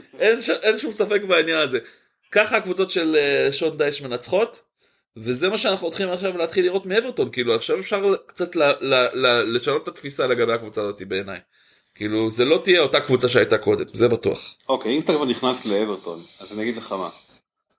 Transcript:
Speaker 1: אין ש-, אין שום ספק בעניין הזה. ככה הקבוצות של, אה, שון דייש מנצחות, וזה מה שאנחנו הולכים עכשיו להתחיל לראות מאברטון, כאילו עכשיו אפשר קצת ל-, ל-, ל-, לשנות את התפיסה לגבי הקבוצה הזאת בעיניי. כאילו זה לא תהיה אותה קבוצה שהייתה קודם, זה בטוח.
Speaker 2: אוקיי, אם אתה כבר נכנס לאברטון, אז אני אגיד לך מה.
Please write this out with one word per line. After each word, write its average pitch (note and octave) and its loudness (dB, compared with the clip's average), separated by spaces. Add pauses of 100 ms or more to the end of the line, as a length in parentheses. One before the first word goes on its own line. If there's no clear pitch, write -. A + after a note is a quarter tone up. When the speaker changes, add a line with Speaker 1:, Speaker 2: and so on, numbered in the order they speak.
(200)
Speaker 1:
אין A3+ 2
ש-, - 0
אין A3 0
שום C4+ -4
ספק G#3 0
בעניין D#3+ 2
הזה. B2+ 0 (520)
ככה G#3+ 2
הקבוצות F#3 -2
של, D#3+ 0
אה, C#3 2
שון D3+ -2
דייש C#3+ -2
מנצחות, C#3 -2 (560)
וזה B2 0
מה G#3+ -2
שאנחנו G3 -2
הולכים F#3+ -4
עכשיו F3+ -4
להתחיל F3 0
לראות F#3+ -2
מאברטון, F#3+ -2
כאילו A#2 0
עכשיו D#3 -2
אפשר G3 0 (120)
קצת F3 0
ל-, D#3+ 2
ל-, C3 2
ל-, A#2+ 2
לשנות C#3+ -2
את - -16
התפיסה C#3+ -2
לגבי A#2 2
הקבוצה A2 -6
הזאת G2+ -6
בעיניי. F#2+ -6 (560)
כאילו A2 -2
זה A#2 2
לא D#3 4
תהיה F3+ 6
אותה C#3+ 2
קבוצה B2+ 2
שהייתה A2 4
קודם, G#2 0
זה A2 4
בטוח. - -2 (140)
Speaker 2:
אוקיי, B2+ 0
אם D#3 0
אתה D3+ 0
כבר D3 0
נכנס B2+ -2
לאברטון, G2 -4 (160)
אז G2 -18
אני G#2+ -8
אגיד A2+ -4
לך A2 -12
מה. F#2 -6 (680)